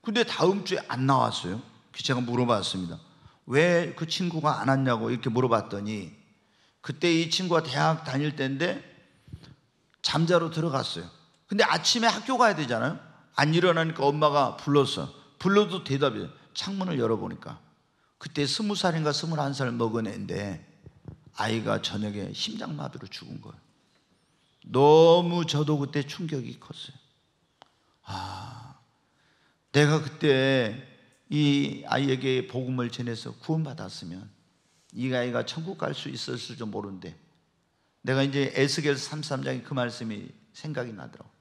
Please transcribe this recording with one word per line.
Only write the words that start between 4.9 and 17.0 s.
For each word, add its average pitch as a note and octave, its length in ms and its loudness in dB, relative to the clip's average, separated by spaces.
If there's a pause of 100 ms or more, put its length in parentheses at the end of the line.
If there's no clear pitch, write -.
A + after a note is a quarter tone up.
이렇게 B2 180 -4
물어봤더니 G#2+ 840 0 (720)
그때 E3+ 320 0
이 E3 160 2
친구가 E3+ 340 2
대학 D#3 400 0
다닐 C#3+ 320 -2
때인데 D3 480 -2 (1160)
잠자러 E3 480 2
들어갔어요. C3+ 560 -4 (420)
근데 G3+ 160 2
아침에 A3 440 2
학교 A3+ 300 0
가야 A3 180 6
되잖아요. B2 440 -2 (360)
안 D3+ 180 4
일어나니까 E3 520 4
엄마가 C#3+ 520 4
불렀어. C3+ 560 2 (260)
불러도 F#3+ 440 4
대답이, C3+ 440 0 (280)
창문을 F#3 440 -4
열어보니까 G2 600 -4 (580)